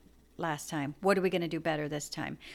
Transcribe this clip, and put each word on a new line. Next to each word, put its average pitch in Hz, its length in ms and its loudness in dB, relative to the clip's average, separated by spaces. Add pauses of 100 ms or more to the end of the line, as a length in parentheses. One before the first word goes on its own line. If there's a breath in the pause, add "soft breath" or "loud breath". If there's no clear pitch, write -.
(380)
last 160 300 -2
time? 147 320 -2
What 196 160 6
are 190 40 4
we 180 100 4
gonna 175 160 2
do 160 140 -2
better 151 280 0
this 147 200 -4
time? 147 280 -6 (180 loud breath)